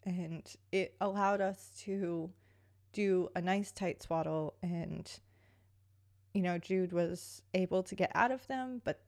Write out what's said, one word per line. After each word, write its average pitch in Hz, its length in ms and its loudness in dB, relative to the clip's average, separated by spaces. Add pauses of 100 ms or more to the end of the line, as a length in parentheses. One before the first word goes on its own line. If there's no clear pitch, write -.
and 175 400 -4 (280)
it - 280 0
allowed 202 420 4
us 190 300 -2 (100)
to 175 500 -2 (640)
do 190 420 2
a 180 60 -2
nice 196 300 0
tight - 300 -2
swaddle, 156 600 0
and, 170 560 -4 (1160)
you 202 80 2
know, 175 160 2
Jude 180 360 0
was 175 480 -2 (120)
able 185 300 2
to 185 120 -10
get - 200 2
out 233 160 6
of 254 160 -6
them, 254 360 -4
but - 240 -4